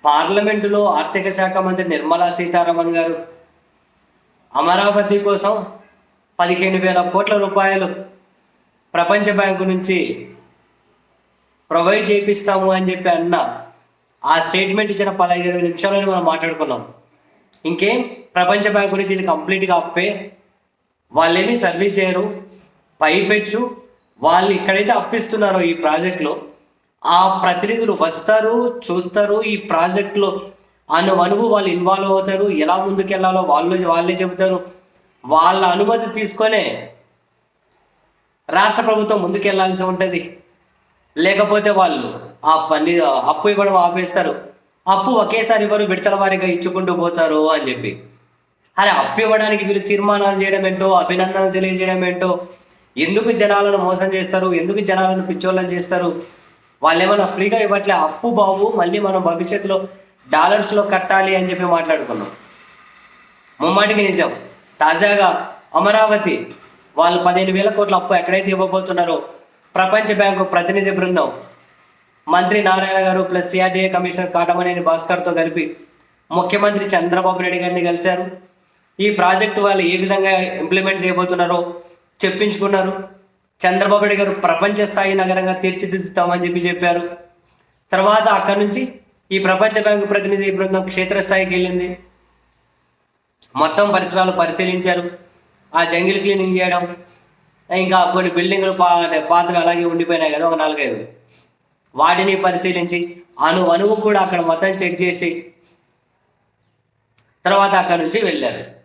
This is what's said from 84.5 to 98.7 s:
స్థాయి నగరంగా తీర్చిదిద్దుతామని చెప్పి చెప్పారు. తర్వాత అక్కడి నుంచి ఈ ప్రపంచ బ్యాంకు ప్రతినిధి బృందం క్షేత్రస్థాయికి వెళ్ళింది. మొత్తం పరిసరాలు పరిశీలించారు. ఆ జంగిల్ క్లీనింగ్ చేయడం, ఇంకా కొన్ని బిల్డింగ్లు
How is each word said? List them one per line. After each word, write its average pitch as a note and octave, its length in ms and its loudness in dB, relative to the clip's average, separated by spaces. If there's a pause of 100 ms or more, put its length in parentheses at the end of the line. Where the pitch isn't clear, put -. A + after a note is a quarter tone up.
స్థాయి G3 280 -2
నగరంగా F#3 380 0
తీర్చిదిద్దుతామని F3+ 920 -2
చెప్పి F3 140 -2
చెప్పారు. F3 420 0 (920)
తర్వాత G#3 360 4
అక్కడి G3+ 300 2
నుంచి G#3 360 -2 (380)
ఈ F#3+ 60 0
ప్రపంచ G#3 440 2
బ్యాంకు G#3 240 2
ప్రతినిధి G3 440 0
బృందం F#3+ 360 -2
క్షేత్రస్థాయికి F#3+ 680 -2
వెళ్ళింది. F3+ 440 -2 (1600)
మొత్తం F3+ 380 2
పరిసరాలు F#3 380 0
పరిశీలించారు. F3+ 800 -2 (640)
ఆ E3+ 100 2
జంగిల్ F3+ 360 0
క్లీనింగ్ F#3+ 380 0
చేయడం, F3+ 380 -2 (720)
ఇంకా F#3 280 2 (140)
కొన్ని F3+ 180 0
బిల్డింగ్లు F#3+ 420 0